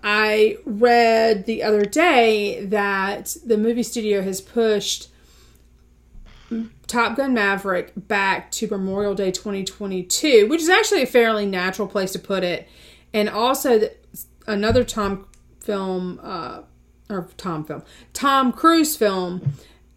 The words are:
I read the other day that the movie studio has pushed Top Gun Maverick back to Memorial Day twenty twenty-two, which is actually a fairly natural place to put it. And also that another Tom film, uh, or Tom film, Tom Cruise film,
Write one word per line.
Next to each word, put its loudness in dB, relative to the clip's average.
I 2
read 4
the -2
other 2
day 2
that -2
the 4
movie 0
studio -2
has -6
pushed -2
Top -2
Gun 0
Maverick 0
back -2
to -4
Memorial -2
Day -2
twenty -6
twenty-two, 2
which 0
is -2
actually 2
a 0
fairly 2
natural -4
place -4
to -8
put -4
it. -4
And 0
also 0
that -2
another 0
Tom -6
film, -6
uh, -12
or -8
Tom -8
film, -12
Tom 0
Cruise 2
film, -2